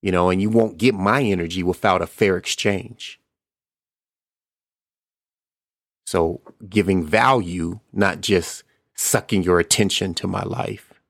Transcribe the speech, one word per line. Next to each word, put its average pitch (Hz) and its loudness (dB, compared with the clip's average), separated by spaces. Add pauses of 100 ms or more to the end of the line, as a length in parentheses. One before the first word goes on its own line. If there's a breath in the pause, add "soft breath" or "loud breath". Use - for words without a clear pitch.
You 98 -2
know, 90 4
and 92 2
you 107 0
won't 110 2
get 123 2
my 104 2
energy 90 -2
without 92 0
a 85 -4
fair 95 2
exchange. - -6 (3000)
So 85 -2 (260)
giving 92 2
value, 92 0 (120)
not 95 0
just - -2 (320)
sucking - -2
your 87 4
attention 98 0
to - -6
my 95 -4
life. - -8 (240)